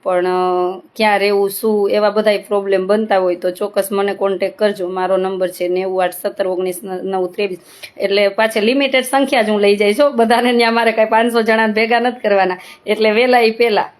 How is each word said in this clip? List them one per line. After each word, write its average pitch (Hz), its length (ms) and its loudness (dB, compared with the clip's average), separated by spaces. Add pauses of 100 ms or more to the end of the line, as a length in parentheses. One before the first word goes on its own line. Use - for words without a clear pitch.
પણ, 180 240 0
અ, 180 520 -2 (180)
ક્યાં 214 220 2
રહેવું, 196 320 2
શું, 208 400 0
એવા 208 200 2
બધાય 208 280 0
પ્રોબ્લેમ 196 480 -2
બનતા 214 320 0
હોય, 180 180 0
તો 180 140 -4
ચોક્કસ 196 420 -4
મને 202 220 -2
કોન્ટેક્ટ 190 440 -4
કરજો. 202 300 -2
મારો 185 280 -2
નંબર 185 320 -2
છે 180 200 -6
નેવું 185 360 -2
આઠ 180 80 -2
સત્તર 196 340 -6
ઓગણીસ 185 380 -4
નવ 190 420 -4
ત્રેવીસ. 185 320 -6 (380)
એટલે 202 320 0
પાછી 220 320 0
લિમિટેડ 262 440 0
સંખ્યા 269 380 0
જ 214 80 0
હું 208 100 0
લઈ 202 160 4
જઈશ, 208 240 0
હો. 285 100 4
બધાને 233 420 2
ન્યા 233 180 4
મારે 226 220 2
કાંઈ 220 160 2
પાંચસો 226 340 2
જણાને 220 300 2
ભેગા 226 280 2
નથી 233 200 -2
કરવાના, 190 380 0 (280)
એટલે 214 240 2
વહેલા 247 280 2
ઈ 226 120 4
પહેલા 220 500 0